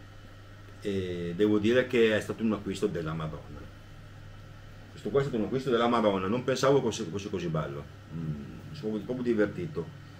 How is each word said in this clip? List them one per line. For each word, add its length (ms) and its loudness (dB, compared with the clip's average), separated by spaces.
e 520 -2
devo 220 6
dire 300 6
che 280 6
è 40 4
stato 240 -4
un 100 4
acquisto 320 0
della 280 -2
Madonna. 460 -8
Questo 180 -8
qua 120 4
è 20 0
stato 140 -2
un 80 2
acquisto 260 -2
della 160 4
Madonna, 400 4
non 160 0
pensavo 380 4
fosse, 240 -2
fosse 260 -6
così 160 -2
bello. 360 -2
Mm, 300 -6
mi 60 -12
sono 220 -4
proprio 260 -4
divertito. 560 0